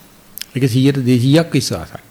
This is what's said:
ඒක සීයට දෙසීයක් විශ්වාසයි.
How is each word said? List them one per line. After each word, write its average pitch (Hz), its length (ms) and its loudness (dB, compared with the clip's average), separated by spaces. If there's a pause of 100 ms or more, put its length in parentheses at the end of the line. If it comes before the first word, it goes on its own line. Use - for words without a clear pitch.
(500)
ඒක 123 160 -2
සීයට 135 340 2
දෙසීයක් 131 500 2
විශ්වාසයි. - 500 -6 (100)